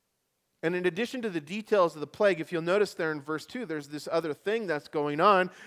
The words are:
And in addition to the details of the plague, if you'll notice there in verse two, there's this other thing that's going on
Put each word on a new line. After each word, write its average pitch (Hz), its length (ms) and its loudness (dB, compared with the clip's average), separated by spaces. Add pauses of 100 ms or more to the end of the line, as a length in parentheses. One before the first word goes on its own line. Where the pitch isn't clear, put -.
(640)
And 175 140 0
in 180 100 0
addition 226 360 -2
to 226 60 -4
the 170 120 -4
details 180 560 0
of 151 40 -12
the 143 60 -6
plague, 190 340 2
if 156 120 -10
you'll 165 100 -2
notice 185 320 2
there 160 160 -2
in 151 100 -6
verse 147 240 -6
two, 247 220 -10
there's 151 220 -6
this 147 240 -10
other 165 200 0
thing 208 360 -4
that's 147 180 -2
going 147 340 -2
on 185 300 6 (160)